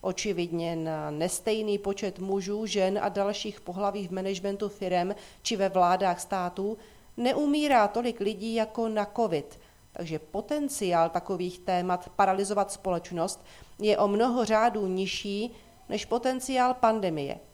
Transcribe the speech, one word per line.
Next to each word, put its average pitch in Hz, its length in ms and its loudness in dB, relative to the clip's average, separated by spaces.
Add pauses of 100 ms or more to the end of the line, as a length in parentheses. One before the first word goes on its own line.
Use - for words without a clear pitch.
Očividně 170 720 -2
na 156 360 -4
nestejný 202 640 0
počet 196 420 -4
mužů, 196 460 -2
žen 196 360 2
a 202 80 0
dalších 202 520 -2
pohlaví 196 460 -4
v 170 40 -8
managementu 196 580 -4
firem 185 460 -2 (260)
či - 140 -2
ve 196 140 2
vládách 180 500 4
států 190 580 -4 (400)
neumírá 277 680 4
tolik 233 320 -2
lidí 214 360 -2
jako 220 340 0
na 214 260 0
covid, 175 440 0 (340)
takže 160 260 -6
potenciál 196 920 0
takových 180 500 -4
témat 180 560 -2
paralyzovat 196 560 2
společnost 175 760 -4 (340)
je 214 180 2
o 208 100 4
mnoho 233 380 2
řádů 214 420 2
nižší 196 640 -2 (380)
než 214 160 -4
potenciál 254 680 0
pandemie 190 680 2 (140)